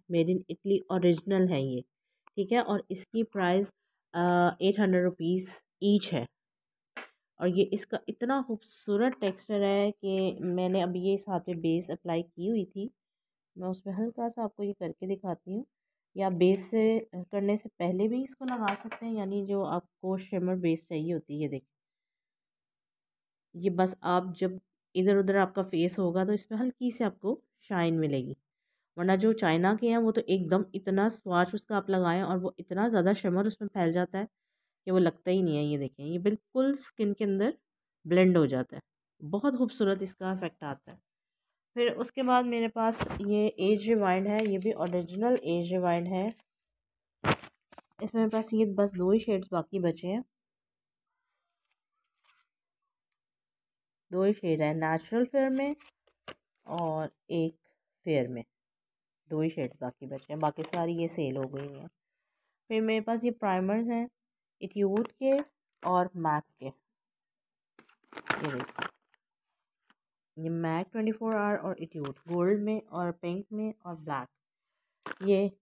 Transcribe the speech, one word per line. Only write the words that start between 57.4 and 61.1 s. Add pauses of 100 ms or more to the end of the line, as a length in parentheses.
फेयर
में, (840)
दो
ही
शेड्स
बाकी
बचे
हैं,
बाकी
सारी
ये